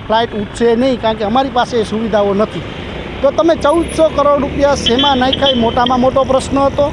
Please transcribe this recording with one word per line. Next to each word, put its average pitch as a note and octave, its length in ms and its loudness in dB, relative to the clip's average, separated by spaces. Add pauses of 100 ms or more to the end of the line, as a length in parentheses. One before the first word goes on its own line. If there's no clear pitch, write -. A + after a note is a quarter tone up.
ફ્લાઇટ A3+ 280 0
ઉઠશે A3+ 420 0
નહીં, B3+ 240 0
કારણ A3 200 -2
કે A3 40 -4
અમારી A#3+ 340 0
પાસે A#3+ 180 0
એ A3 80 0
સુવિધાઓ G#3 500 0
નથી, G3+ 320 -2 (520)
તો C4+ 120 2
તમે D#4 280 2
ચૌદસો D#4 520 2
કરોડ C#4+ 320 2
રૂપિયા C#4 440 0
શેમાં C4+ 320 2
નાખ્યા, C4+ 380 0
એ A#3 80 0
મોટામાં B3 360 0
મોટો C4 240 2
પ્રશ્ન C4 360 0
હતો. C#4 320 0